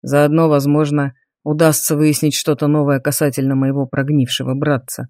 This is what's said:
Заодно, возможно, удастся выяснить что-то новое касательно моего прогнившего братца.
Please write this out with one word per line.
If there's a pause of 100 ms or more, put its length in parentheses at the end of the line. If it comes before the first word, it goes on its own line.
Заодно,
возможно, (300)
удастся
выяснить
что-то
новое
касательно
моего
прогнившего
братца.